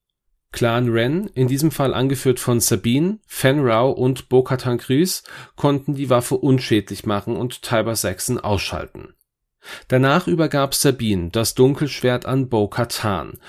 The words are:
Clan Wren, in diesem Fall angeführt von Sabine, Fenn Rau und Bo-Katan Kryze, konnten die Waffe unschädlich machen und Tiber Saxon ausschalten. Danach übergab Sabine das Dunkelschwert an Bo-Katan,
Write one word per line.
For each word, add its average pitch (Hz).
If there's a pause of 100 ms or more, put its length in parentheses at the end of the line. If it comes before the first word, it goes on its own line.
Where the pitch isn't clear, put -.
(520)
Clan 120
Wren, 139
in 127
diesem 139
Fall 139
angeführt 131
von 120
Sabine, 139
Fenn 139
Rau 123
und 127
Bo-Katan 127
Kryze, 151 (320)
konnten 143
die 135
Waffe 123
unschädlich 127
machen 101
und 123
Tiber 113
Saxon 110
ausschalten. - (720)
Danach 135
übergab 151
Sabine 104
das 113
Dunkelschwert 127
an 131
Bo-Katan, 104 (100)